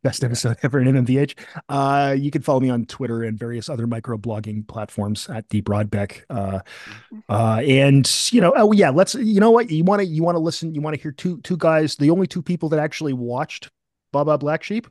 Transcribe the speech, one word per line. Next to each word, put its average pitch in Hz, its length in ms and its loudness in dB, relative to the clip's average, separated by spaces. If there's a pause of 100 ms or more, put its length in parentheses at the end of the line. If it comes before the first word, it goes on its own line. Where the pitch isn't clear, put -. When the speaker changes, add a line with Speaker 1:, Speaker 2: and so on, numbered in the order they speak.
Speaker 1:
Best - 180 -2
Speaker 2:
Yeah. 127 60 0
Speaker 1:
episode 117 360 -2
ever 135 160 0
in 127 80 2
M 131 80 4
M 123 100 2
V 127 120 2
H. 143 180 -2 (340)
Uh, 139 480 0
you 143 140 -2
can 147 100 -4
follow 135 180 0
me 131 100 2
on 120 160 -2
Twitter 117 380 -6
and 110 140 -6
various 117 320 -8
other 117 180 -4
microblogging 107 800 -6
platforms 104 640 -6
at 110 200 -10
D 104 120 0
Broadbeck. 104 680 -2
Uh, 98 300 -6 (520)
Speaker 2:
Mm-hmm. 214 80 -16 (100)
Speaker 1:
uh, 110 360 2
and, 139 680 4
you 233 100 6
know, 233 140 4
oh, 214 180 4
yeah, 196 160 6
let's, 180 260 2
you 220 240 2
know 226 120 6
what? 226 200 4
You 156 120 2
wanna, 202 200 2
you 160 200 -2
wanna 170 160 2
listen, 160 360 -4
you 143 60 -4
wanna 151 160 -4
hear 156 140 -10
two, 180 300 -6
two 175 160 -4
guys, 156 380 2
the 147 160 2
only 185 160 2
two 180 160 -6
people 170 260 -4
that 156 100 0
actually 151 340 -4
watched 123 560 -8 (440)
Baba 147 240 2
Black 147 260 -2
Sheep. 220 280 -6